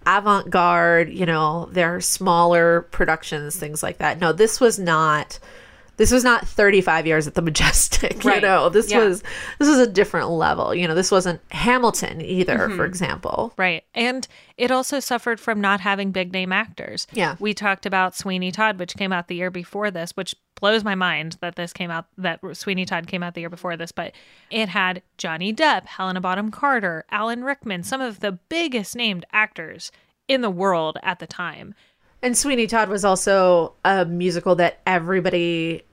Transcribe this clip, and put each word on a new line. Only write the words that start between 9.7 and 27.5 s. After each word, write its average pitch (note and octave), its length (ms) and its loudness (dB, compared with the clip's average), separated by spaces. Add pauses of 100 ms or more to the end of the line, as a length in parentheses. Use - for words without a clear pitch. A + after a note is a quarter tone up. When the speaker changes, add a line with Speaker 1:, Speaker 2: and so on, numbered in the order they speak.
Speaker 1:
a B3 100 6
different F3 420 0
level. D#3+ 420 0
You F3 140 -2
know, D#3+ 80 0
this F3+ 160 0
wasn't F#3 300 2 (100)
Hamilton A#3+ 680 0
either, F3+ 380 0
Speaker 2:
Mm-hmm. G3+ 180 -2
Speaker 1:
for C3+ 80 -2
example. F#3 720 -6
Speaker 2:
Right. F3+ 260 -2 (100)
And B3 360 -4 (280)
it B3 140 -2
also C4 300 -2
suffered A#3 400 -4
from G#3+ 200 -4
not G3+ 200 0
having G3 320 -2
big F#3 200 -4
name F#3 200 -4
actors. - 600 -6
Speaker 1:
Yeah. G#3 280 -2
Speaker 2:
We G#3 140 -2
talked G3+ 320 -4
about F#3 280 -2
Sweeney F#3 380 -6
Todd, G#3+ 260 -2
which F3+ 180 -10
came F#3+ 160 -4
out F3 140 -4
the F3+ 80 -10
year F3+ 160 -4
before G3+ 400 -6
this, E3+ 260 -10
which F#3+ 200 -8 (240)
blows G#3 240 2
my G#3 100 -2
mind E3 460 -2
that F3 160 -8
this F3 160 -8
came F3 180 -8
out, E3 160 -8 (100)
that F3 240 -4 (140)
Sweeney F#3 320 -4
Todd E3+ 220 -6
came F3+ 140 -6
out F3 120 -8
the F3 60 -12
year E3+ 100 -10
before F3 260 -8
this, E3 160 -10
but - 200 -10 (380)
it A3 180 -2
had F#3 340 -2 (160)
Johnny F3 340 -6
Depp, C4 340 0
Helena F#3 340 -6
Bonham F#3 320 -4
Carter, G3+ 580 -2
Alan A3+ 340 -4
Rickman, A3+ 380 -6